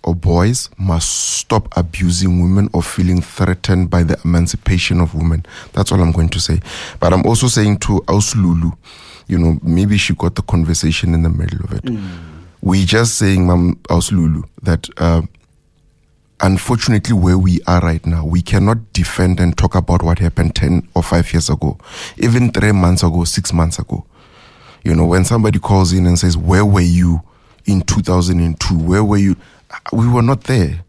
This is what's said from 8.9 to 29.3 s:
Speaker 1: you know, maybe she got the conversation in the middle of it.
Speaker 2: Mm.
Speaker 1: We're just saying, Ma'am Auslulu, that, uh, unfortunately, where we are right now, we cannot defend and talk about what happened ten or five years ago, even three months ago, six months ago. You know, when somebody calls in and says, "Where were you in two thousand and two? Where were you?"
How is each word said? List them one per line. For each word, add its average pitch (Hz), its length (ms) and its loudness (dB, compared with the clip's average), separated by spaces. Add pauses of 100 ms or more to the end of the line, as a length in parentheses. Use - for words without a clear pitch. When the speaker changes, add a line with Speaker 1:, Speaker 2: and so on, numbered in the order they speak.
Speaker 1:
you 82 120 -2
know, 82 240 2
maybe 95 360 0
she - 160 -2
got - 220 -4
the - 60 -6
conversation 82 720 0
in 82 80 2
the 82 60 2
middle 80 360 -4
of - 80 -8
it. - 120 -8
Speaker 2:
Mm. 107 240 -6 (540)
Speaker 1:
We're 95 240 2
just 113 300 0
saying, 95 300 2
Ma'am 87 300 2 (120)
Auslulu, 85 560 0 (180)
that, 85 260 -2 (100)
uh, 82 240 2 (1160)
unfortunately, 104 760 0
where 90 240 2
we 92 280 2
are 87 140 2
right 82 260 -2
now, 82 180 -2
we 85 180 0
cannot 110 500 0
defend 90 480 0
and 85 160 2
talk - 180 0
about 85 280 0
what 85 160 0
happened 82 360 0
ten 82 400 0
or 87 80 0
five - 300 -2
years 82 180 0
ago, - 280 -4 (400)
even 120 340 2
three 107 200 2
months 92 300 2
ago, 85 220 0
six - 280 -4
months 82 260 0
ago. - 260 -8 (800)
You 80 120 0
know, 80 100 2
when 92 220 2
somebody 107 320 2
calls 95 340 2
in 90 140 2
and 85 120 4
says, 85 200 2
"Where 87 260 2
were 101 160 4
you 87 400 2 (460)
in 95 160 0
two - 180 -2
thousand 90 400 0
and 82 180 0
two? 87 200 0
Where 90 260 2
were 101 140 2
you?" 98 180 2 (560)